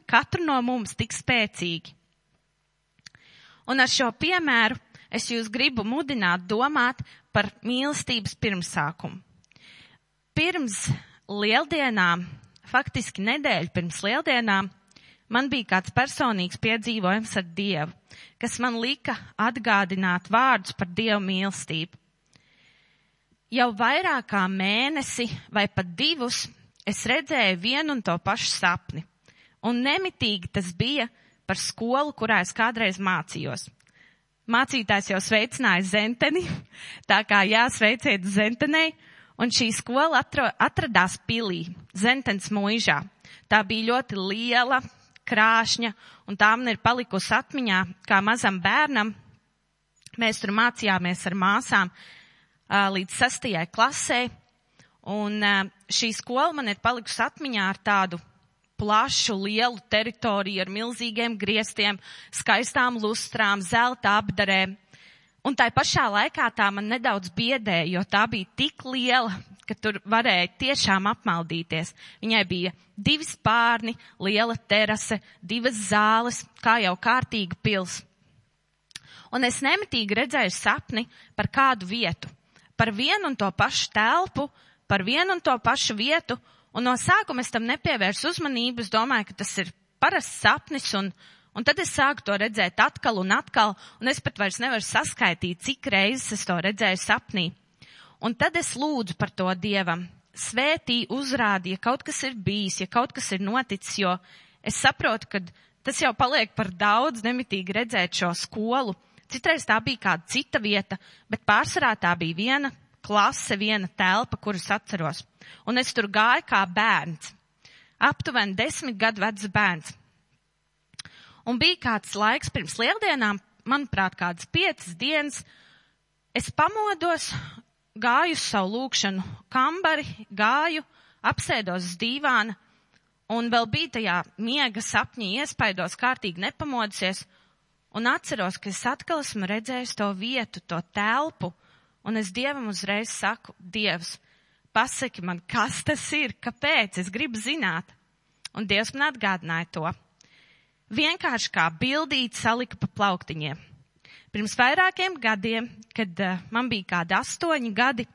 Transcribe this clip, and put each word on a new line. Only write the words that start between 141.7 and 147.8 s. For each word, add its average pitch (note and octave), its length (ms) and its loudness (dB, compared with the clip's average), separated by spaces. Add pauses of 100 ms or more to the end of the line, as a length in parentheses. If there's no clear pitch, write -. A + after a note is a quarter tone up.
un A3 140 -4
es G3+ 140 -4
Dievam B3+ 360 -4
uzreiz G3+ 420 -4
saku: - 500 -6
"Dievs, F3 580 -4 (560)
pasaki B3 480 -2
man, F3 260 -6
kas A#3+ 360 -2
tas - 300 -2
ir, D4 200 -2
kāpēc, A3+ 640 -2
es F3+ 120 -6
gribu A3+ 300 -6
zināt." G#3+ 440 -2 (720)